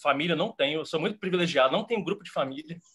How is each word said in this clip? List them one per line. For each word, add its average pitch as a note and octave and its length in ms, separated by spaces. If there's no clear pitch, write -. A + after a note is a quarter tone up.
Família D3+ 320
não F#3+ 180
tenho, D3+ 280
eu D3 40
sou D#3+ 160
muito G#3 180
privilegiado, F3 540
não G#3 120
tenho G#3+ 200
grupo F3+ 200
de - 60
família D#3 500